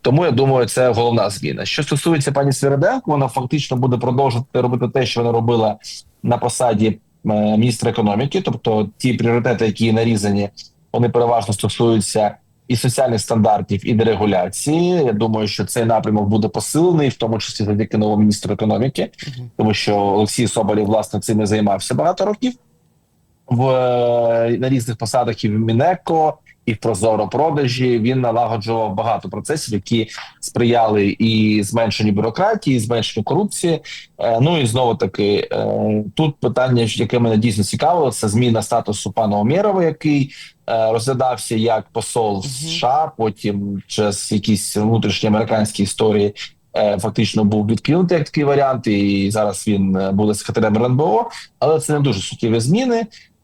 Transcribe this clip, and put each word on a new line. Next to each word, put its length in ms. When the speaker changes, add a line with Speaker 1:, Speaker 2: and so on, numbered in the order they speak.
Speaker 1:
Тому, 240
я 60
думаю, 360
це 240
головна 380
зміна. 360
Що 180
стосується 480
пані 200
Свириденко, 600
вона 160
фактично 500
буде 200
продовжувати 640
робити 320
те, 120
що 160
вона 120
робила 420
на 140
посаді, 500
е, 320
міністра 340
економіки, 500
тобто 560
ті 160
пріоритети, 520
які 280
нарізані, 560
вони 160
переважно 440
стосуються 840
і 80
соціальних 460
стандартів, 680
і 40
дерегуляції. 960
Я 240
думаю, 340
що 180
цей 200
напрямок 420
буде 200
посилений, 640
в 40
тому 260
числі 260
завдяки 320
новому 240
міністру 320
економіки, 580
Speaker 2:
Мгм. 300
Speaker 1:
тому 160
що 240
Олексій 500
Соболєв, 380
власне, 340
цим 220
і 40
займався 500
багато 300
років 280
в, 220
е, 880
на 100
різних 280
посадах 460
і 60
в 100
Мінеко, 800
і 80
в 40
Прозоро 500
продажі. 720
Він 220
налагоджував 720
багато 360
процесів, 440
які 340
сприяли 680
і 440
зменшенню 480
бюрократії, 680
і 20
зменшенню 440
корупції. 580
Е, 240
ну 200
і 40
знову 300
таки, 560
е, 520
тут 200
питання, 520
яке 320
мене 180
дійсно 260
цікавило, 480
це 180
зміна 320
статусу 500
пана 260
Омєрова, 460
який, 480
е, 220
розглядався 640
як 360
посол 420
Speaker 2:
Мгм. 80
Speaker 1:
з 220
С 60
Ш 180
А, 200
потім 680
через 440
якісь 460
внутрішні 520
американські 540
історії, 520
е, 220
фактично 440
був 240
відкинутий 500
як 80
такий 180
варіант, 440
і 440
зараз 360
він, 300
е, 140
буде 220
секретарем 440
Р 80
Н 120
Б 60
О, 260
але 200
це 140
не 60
дуже 220
суттєві 380
зміни. 460